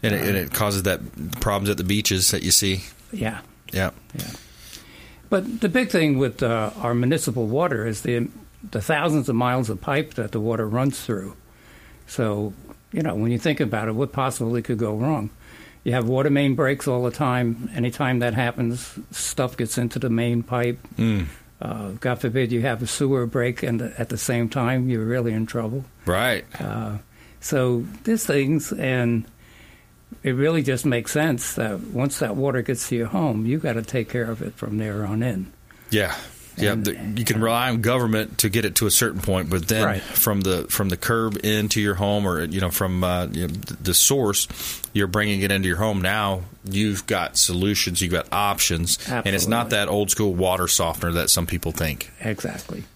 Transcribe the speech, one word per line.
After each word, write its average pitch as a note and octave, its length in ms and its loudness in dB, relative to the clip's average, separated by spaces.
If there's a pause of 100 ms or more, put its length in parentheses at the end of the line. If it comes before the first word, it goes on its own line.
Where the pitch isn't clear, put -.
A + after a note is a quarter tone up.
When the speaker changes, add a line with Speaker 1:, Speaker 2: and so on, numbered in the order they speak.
Speaker 1:
And G#2 120 2
it, D#2 120 0
and G2+ 100 2
it F2+ 160 -2
Speaker 2:
Uh, - 40 -8
Speaker 1:
causes G2+ 260 0
that F#2 180 0 (400)
problems G2+ 300 2
at G2+ 60 2
the - 80 -2
beaches F#2+ 480 2
that G2+ 100 -2
you F#2 80 0
see. F#2+ 320 4 (300)
Speaker 2:
Yeah. A2 280 -6 (320)
Speaker 1:
Yeah. F#2 180 0 (240)
Speaker 2:
Yeah. - 160 -8 (1000)
But G#3 300 -2
the G#3+ 80 2
big B3 220 2
thing D#3 280 4
with, C3 240 0
uh, A2+ 360 2
our A#2+ 160 0
municipal B2 520 2
water B2 400 0
is A2 160 -4
the, A#2+ 260 0 (420)
the A2 120 -2
thousands D3+ 460 2
of B2+ 80 2
miles B2 340 2
of G2 100 -4
pipe D3+ 340 -2
that A2 180 -4
the A2+ 80 -2
water A2 280 0
runs B2+ 320 0
through. G2 360 -6 (680)
So, G#2 460 -2 (400)
you D#3+ 100 0
know, A#2+ 120 0
when A2 180 0
you A#2+ 60 2
think D3+ 220 0
about A2 280 0
it, A2 60 -2
what C3+ 180 -2
possibly A#2+ 500 0
could A#2 160 -2
go G#2+ 160 0
wrong? A2+ 360 0 (540)
You A#2+ 80 0
have A#2+ 160 2
water C3+ 220 4
main C#3 240 4
breaks C3+ 320 0
all B2 160 2
the B2 80 2
time. B2 640 0
Anytime B2+ 460 0
that A#2+ 140 0
happens, A#2+ 640 -2 (120)
stuff - 460 -4
gets A#2+ 220 -2
into A#2+ 200 0
the A#2+ 120 0
main A#2 320 2
pipe. A#2+ 360 0 (180)
Speaker 1:
Mm. G#2+ 300 2 (340)
Speaker 2:
Uh, G#2+ 300 -6 (100)
God B2 200 0
forbid B2 320 0
you A#2 100 0
have A#2+ 200 0
a A#2 40 -4
sewer C3+ 400 0
break, A#2+ 360 -2
and A#2 200 0
at A#2 260 -6
the A2+ 100 -4
same A#2 300 0
time, B2+ 400 0
you're A2+ 160 0
really A#2 280 0
in A2 140 0
trouble. A#2+ 380 -4 (220)
Speaker 1:
Right. G#2 380 2 (160)
Speaker 2:
Uh, G#2+ 380 -4 (420)
so B2+ 440 2 (200)
there's A3+ 200 2
things, C#3+ 480 2
and A#2+ 520 2 (1000)
it C3+ 100 2
really D3 300 4
just B2+ 240 0
makes A#2+ 240 0
sense D3+ 440 0
that G#2+ 260 -2
once - 400 -2
that A2 160 0
water C3 260 0
gets A#2+ 280 -2
to B2 60 0
your A#2 120 0
home, C3+ 380 0
you C3+ 120 2
gotta A#2 240 -2
take A#2 260 -4
care A#2 220 -2
of A2+ 120 -6
it G#2 120 -6
from G#2+ 240 -4
there G#2+ 260 -2
on G#2+ 180 -2
in. F#2+ 300 -4 (380)
Speaker 1:
Yeah. G#2 240 2 (400)
Yeah, G2+ 180 2
Speaker 2:
And A2 120 0
Speaker 1:
the, - 100 2 (220)
you A#2+ 80 -2
can A2 160 0
rely A#2 300 2
on A2+ 100 0
government A2 600 2
to G#2+ 100 4
get G#2+ 160 2
it F2+ 100 -2
to A2 100 4
a G2 40 4
certain G2 320 2
point, F#2 260 2
but F2 200 0
then A2 180 2
Speaker 2:
Right. G#2+ 160 0
Speaker 1:
from G2+ 400 2
the, F#2 260 0
from G2 220 0
the F2+ 80 -2
curb A2+ 440 0
into G#2+ 380 2
your G2+ 140 2
home, G2+ 340 2
or, E2+ 160 0
you E2+ 160 -2
know, F2+ 100 0
from, F#2 320 0
uh, F2+ 300 2
you E2+ 160 -2
know, D#2 60 -4
th-, - 260 -8
the F#2 140 0
source, A#2+ 520 4 (460)
you're G2+ 140 2
bringing G#2 340 2
it G2 100 2
into F#2+ 160 2
your E2+ 120 0
home. G#2 240 0
Now G2 400 0 (220)
you've G2 420 0
got F2+ 320 0
solutions, F#2 640 2
you've F2 100 0
got E2+ 180 0
options, F#2 680 0 (100)
and A#2+ 200 -2
it's F#2 180 0
not A#2 220 0
Speaker 2:
Absolutely. G#2 180 0
Speaker 1:
that - 40 -4
old G2+ 200 0
school G2+ 240 2
water F#2 340 2
softener E2+ 440 0
that E2+ 180 0
some F2 160 2
people E2+ 260 -4
think. - 380 -4 (100)
Speaker 2:
Exactly. - 640 -8 (120)